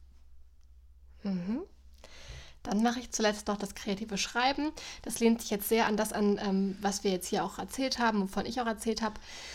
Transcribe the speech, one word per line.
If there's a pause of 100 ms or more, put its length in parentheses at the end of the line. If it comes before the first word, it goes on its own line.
(1200)
Mhm. (1000)
Dann
mache
ich
zuletzt
noch
das
kreative
Schreiben. (320)
Das
lehnt
sich
jetzt
sehr
an
das
an,
ähm,
was
wir
jetzt
hier
auch
erzählt
haben,
wovon
ich
auch
erzählt
habe. (360)